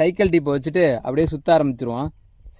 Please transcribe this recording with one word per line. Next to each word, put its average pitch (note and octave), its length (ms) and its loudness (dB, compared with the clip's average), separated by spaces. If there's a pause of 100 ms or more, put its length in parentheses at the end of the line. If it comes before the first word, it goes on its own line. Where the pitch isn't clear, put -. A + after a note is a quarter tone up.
சைக்கிள் F3+ 340 2
டிப்பை C#3+ 220 0
வச்சுட்டு D#3 280 0 (180)
அப்படியே D3 320 -2
சுத்த D#3 220 2
ஆரம்பிச்சிருவோம். B2+ 520 -2 (520)